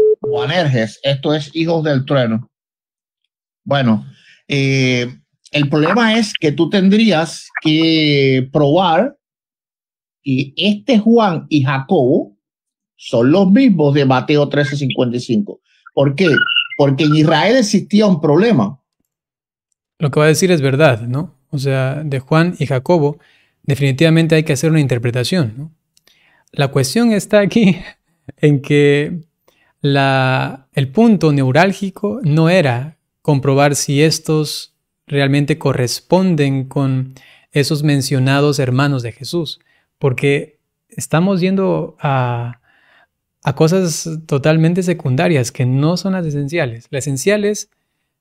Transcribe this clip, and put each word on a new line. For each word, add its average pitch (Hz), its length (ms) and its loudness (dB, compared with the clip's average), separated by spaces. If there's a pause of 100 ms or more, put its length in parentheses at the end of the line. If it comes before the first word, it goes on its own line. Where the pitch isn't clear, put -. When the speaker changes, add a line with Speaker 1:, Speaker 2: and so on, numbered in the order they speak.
(220)
Speaker 1:
Boanerges". 175 840 -2
Esto 139 300 -2
es 151 220 -6
hijos 165 280 -2
del 139 220 -2
trueno. 123 440 -2 (1120)
Bueno, 120 420 0 (420)
eh, 131 680 -2 (380)
el 147 180 0
problema 202 480 2
es 226 160 -2
que 156 180 -2
tú 151 180 0
tendrías 190 800 2 (120)
que 147 880 2
probar 170 680 2 (1040)
que 135 320 -4
este 208 420 0
Juan 208 520 2
y 143 140 0
Jacobo 139 720 0 (580)
son 123 360 0
los 185 180 4
mismos 185 460 4
de 143 100 2
Mateo 147 420 0
trece 143 300 -2
cincuenta 127 400 -4
y - 20 -4
cinco. 107 400 -4 (360)
¿Por 143 180 0
qué? 180 140 0 (500)
Porque 143 280 2
en 151 100 2
Israel 160 420 2
existía 208 480 0
un 185 160 0
problema. 151 580 0 (1160)
Speaker 2:
Lo 147 140 -4
que 151 80 0
va 151 80 4
a - 20 6
decir 180 220 2
es 165 100 2
verdad, 135 400 2
¿no? 127 340 -6 (140)
O 151 80 -8
sea, 135 460 -4
de 139 160 -4
Juan 165 400 0
y 135 80 -2
Jacobo 147 500 0 (460)
definitivamente 160 720 2
hay 156 80 2
que 160 100 -2
hacer 156 160 -2
una 160 100 2
interpretación, 123 800 -2
¿no? 156 140 -14 (800)
La 143 160 -2
cuestión 143 440 0
está 208 280 0
aquí 202 380 2 (300)
<laughs> - 300 -20
en 147 240 2
que 147 600 0 (600)
la, 135 920 0
el 135 160 -2
punto 196 420 2
neurálgico 185 920 0
no 160 260 2
era 147 500 0 (240)
comprobar 139 520 2
si 143 280 0
estos 156 720 -2 (320)
realmente 143 500 0
corresponden 139 1080 0
con 131 500 -4 (360)
esos 147 300 -2
mencionados 139 800 0
hermanos 135 420 0
de 117 100 -8
Jesús, 151 480 -8 (380)
porque 143 600 -2 (300)
estamos 180 520 -2
yendo 185 580 -2
a, 123 640 -4 (840)
a 131 120 -4
cosas 165 540 0 (160)
totalmente 160 580 0
secundarias 160 680 0
que 131 140 -4
no 143 320 0
son 190 160 -4
las 180 120 -4
esenciales. 143 640 -6
La 143 100 -6
esencial 190 460 -2
es 208 240 -6 (520)